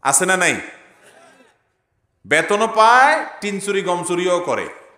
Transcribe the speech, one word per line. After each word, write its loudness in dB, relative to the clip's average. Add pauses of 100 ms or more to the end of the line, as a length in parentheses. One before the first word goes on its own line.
আছে 0
না 2
নাই? 0 (1700)
বেতনও 0
পায়, 4 (140)
টিন -6
চুরি -4
গম -4
চুরিও -2
করে। -4 (300)